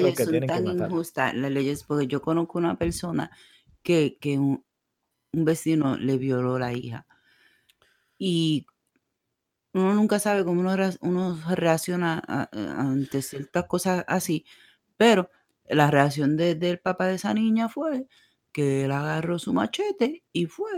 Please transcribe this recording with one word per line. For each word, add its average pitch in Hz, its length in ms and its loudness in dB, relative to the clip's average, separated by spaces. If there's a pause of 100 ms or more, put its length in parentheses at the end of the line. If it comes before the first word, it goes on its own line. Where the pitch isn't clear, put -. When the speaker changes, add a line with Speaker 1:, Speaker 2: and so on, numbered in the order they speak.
Speaker 1:
leyes 180 160 2
Speaker 2:
que - 80 0
Speaker 1:
son 165 80 -2
Speaker 2:
tienen 151 160 0
que 165 60 0
Speaker 1:
tan 180 100 -2
Speaker 2:
matarlo. 180 220 -2
Speaker 1:
injustas, 165 480 -2
las 139 160 -2
leyes, 139 340 -2
porque 147 220 0
yo 139 160 -4
conozco 165 360 -2
una 175 200 -2
persona 170 520 -4 (520)
que, 160 380 2
que 143 180 -2
un, 139 260 0 (680)
un 160 120 0
vecino 156 520 2
le 131 220 0
violó 127 400 0
la 123 140 -4
hija. 120 340 -10 (1120)
Y 165 480 0 (1040)
uno 190 220 2
nunca 208 240 4
sabe 202 260 2
cómo 175 160 0
uno 185 160 0
rea-, 190 240 0
uno 180 380 -2 (160)
reacciona 170 720 0
a, 131 160 -4 (100)
a, 95 280 -6
ante 135 420 -2
ciertas 147 420 -6
cosas 180 420 -2
así, 175 380 -2 (520)
pero 208 340 4 (380)
la 147 220 4
reacción 143 460 4
de, 170 180 2
del 175 240 -2
papá 185 280 -2
de 185 80 0
esa 202 200 -4
niña 220 340 2
fue 277 380 -4 (460)
que 135 320 0
él 135 80 0
agarró 156 460 -2
su - 160 -4
machete 320 760 -2
y 175 140 0
fue 415 320 -8